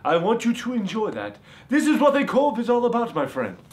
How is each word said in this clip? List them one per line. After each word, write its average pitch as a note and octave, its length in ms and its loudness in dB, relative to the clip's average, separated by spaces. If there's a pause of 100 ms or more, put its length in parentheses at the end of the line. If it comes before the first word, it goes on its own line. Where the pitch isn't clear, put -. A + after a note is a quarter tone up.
I D#3 120 4
want G#3 280 0
you A#3 100 2
to B3 200 -6
enjoy G#3+ 360 -2
that. G#2 280 -8 (300)
This D4 180 2
is C#4+ 140 4
what C#4+ 140 6
the C#4 100 2
cove C#4 340 0
is A#3+ 120 -2
all A#3+ 160 2
about, A#3 280 -2
my G3 120 -2
friend. G#2+ 300 -6 (160)